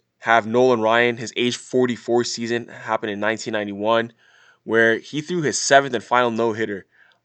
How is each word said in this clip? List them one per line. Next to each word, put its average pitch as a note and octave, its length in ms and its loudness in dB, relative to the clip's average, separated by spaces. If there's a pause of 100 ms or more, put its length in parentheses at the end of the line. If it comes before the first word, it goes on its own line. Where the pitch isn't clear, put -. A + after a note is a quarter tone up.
(260)
have A#2 180 4
Nolan A#2+ 360 2
Ryan. A#2 360 2
His A#2 200 -12
age A#2+ 200 -2
forty-four A#2+ 680 -2
season A#2 420 -6
happened A2+ 460 -6
in G2+ 80 -8
nineteen A2 320 -4
ninety-one, G#2+ 600 -2 (520)
where A2+ 340 2
he - 220 -10
threw F3 200 -4
his B2+ 160 -2
seventh C#3 380 4
and G#2 80 -2
final B2 300 0
no-hitter A2 520 -4 (400)